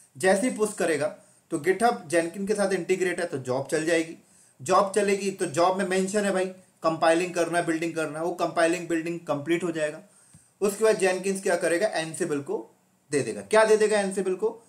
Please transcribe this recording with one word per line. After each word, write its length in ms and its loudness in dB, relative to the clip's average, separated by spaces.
जैसे 320 4
ही 80 -4
push 180 0
करेगा 320 0
तो 100 -2
GitHub 360 2
Jenkins 400 -2
के 60 0
साथ 180 0
integrate 480 0
है 60 -2
तो 140 -6
job 280 -2
चल 180 -2
जाएगी, 300 0
job 340 2
चलेगी 380 0
तो 160 -4
job 300 2
में 80 0
mention 380 0
है 80 0
भाई 140 0
compiling 520 2
करना 240 0
है, 80 0
building 280 -2
करना 240 -4
है, 60 -4
वो 100 -2
compiling 540 0
building 340 -4
complete 420 -2
हो 80 -2
जाएगा। 300 -4
उसके 240 0
बाद 120 6
Jenkins 460 0
क्या 140 0
करेगा, 380 0
Ansible 480 -4
को 160 -6
दे 120 0
देगा। 200 -6
क्या 220 4
दे 120 6
देगा 220 2
Ansible 380 -2
को? 140 -2